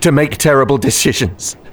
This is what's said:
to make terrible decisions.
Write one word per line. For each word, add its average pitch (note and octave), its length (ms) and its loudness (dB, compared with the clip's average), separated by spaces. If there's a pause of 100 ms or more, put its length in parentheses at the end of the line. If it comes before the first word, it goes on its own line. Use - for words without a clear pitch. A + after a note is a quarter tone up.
to E3+ 100 2
make D3 260 0
terrible C#3 400 2
decisions. - 760 -4 (180)